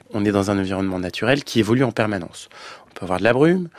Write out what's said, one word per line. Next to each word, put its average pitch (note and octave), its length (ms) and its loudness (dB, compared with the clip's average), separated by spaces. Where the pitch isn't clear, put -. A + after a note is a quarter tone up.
On G#2 120 -2
est G#2 60 2
dans G2+ 180 2
un G2+ 100 0
environnement F#2+ 400 -2
naturel A2 440 -2
qui - 160 -2
évolue A#2 260 4
en A#2 60 0
permanence. G#2 580 -4
On - 100 -20
peut - 60 -10
avoir F2+ 140 -2
de F#2 40 -2
la A2+ 100 6
brume, E3 460 2